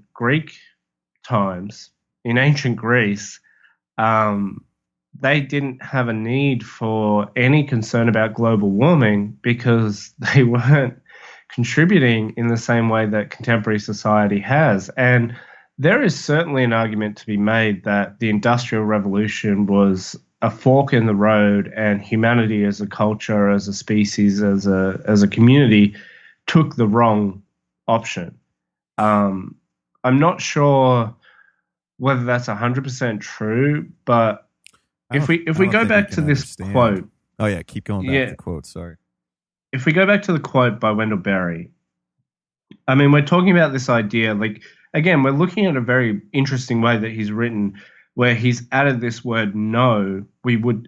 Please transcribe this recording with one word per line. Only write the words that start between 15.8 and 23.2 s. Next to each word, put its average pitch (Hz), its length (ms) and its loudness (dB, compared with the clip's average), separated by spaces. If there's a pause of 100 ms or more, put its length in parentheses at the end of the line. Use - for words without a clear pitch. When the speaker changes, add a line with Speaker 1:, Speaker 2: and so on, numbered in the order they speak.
Speaker 1:
is 202 180 0
certainly 147 440 0
an 117 100 2
argument 107 440 -2
to - 80 -20
be 104 120 -4
made 107 460 0
that 101 360 -2
the 113 100 -2
Industrial 113 540 0
Revolution 104 840 -2
was 98 480 0 (260)
a 113 80 0
fork 135 440 2
in 113 120 2
the 107 100 0
road, 104 600 2
and 104 260 -2
humanity 110 640 0
as 101 160 -4
a 101 60 -6
culture, 107 640 -2